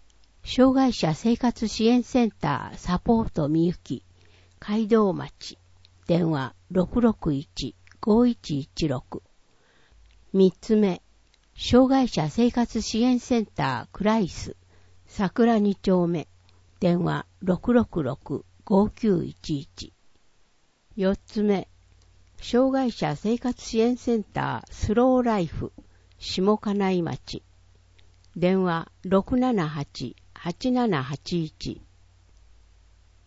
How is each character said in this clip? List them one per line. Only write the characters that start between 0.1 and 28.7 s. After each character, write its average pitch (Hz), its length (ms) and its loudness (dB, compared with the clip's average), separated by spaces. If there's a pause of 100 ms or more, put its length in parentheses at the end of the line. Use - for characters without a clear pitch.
障 254 300 4
害 254 180 2
者 160 220 0
生 226 220 0
活 233 320 -2
支 220 180 0
援 247 160 4
セ 240 240 0
ン 202 40 -2
タ 143 440 -4
ー - 40 -14
サ 180 200 -2
ポ 226 240 2
ー - 80 -4
ト - 180 -2
み 165 180 2
ゆ 175 80 -2
き、 - 300 -12 (560)
街 214 280 -4
道 208 240 4
町。 - 460 -10 (480)
電 170 240 2
話 135 240 -4 (160)
六 185 300 0
六 208 340 2
一 - 400 -8 (260)
五 226 260 4
一 165 340 -4
一 156 280 -4
六。 - 340 -8 (1080)
三 190 200 6
つ - 240 -2
目、 202 260 2 (540)
障 254 340 4
害 269 180 4
者 156 220 -2
生 233 200 2
活 226 300 -2
支 220 220 -2
援 247 160 4
セ 233 220 0
ン 202 60 -4
タ 135 460 -6
ー - 40 -20
ク 190 80 -4
ラ 220 160 2
イ 175 80 -2
ス、 - 280 -12 (500)
桜 226 520 0
二 202 160 2
丁 180 320 0
目。 170 220 -4 (520)
電 175 240 2
話 151 220 -4 (140)
六 185 320 -2
六 214 300 2
六 135 420 -8 (200)
五 196 240 2
九 180 360 0
一 143 360 -8
一。 - 320 -18 (1040)
四 196 200 0
つ - 260 -6
目、 202 260 0 (720)
障 262 320 0
害 262 220 0
者 151 240 -4
生 226 220 -2
活 - 260 -6
支 226 140 -4
援 240 180 2
セ 233 220 -2
ン 202 60 -6
タ 135 440 -6
ー - 40 -18
ス - 220 -2
ロ 254 240 4
ー 247 40 2
ラ 226 180 0
イ 170 60 -2
フ、 - 260 -8 (460)
下 208 400 0
金 202 340 -2
井 180 100 0
町。 - 400 -8 (920)
電 185 260 2
話 170 300 -4 (100)